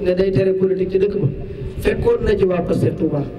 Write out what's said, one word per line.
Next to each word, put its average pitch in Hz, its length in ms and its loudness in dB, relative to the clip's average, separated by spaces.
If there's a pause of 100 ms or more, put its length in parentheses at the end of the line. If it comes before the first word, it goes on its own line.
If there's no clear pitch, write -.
ne 180 100 2
day 190 180 2
tere 190 220 2
politique 185 380 0
ci 190 80 2
dëkk 196 180 2
ba, - 100 0 (520)
fekkoon 226 460 0
na 220 120 2
ci 190 80 0
waa 180 160 2
Pastef - 360 0
Touba. 147 240 0 (180)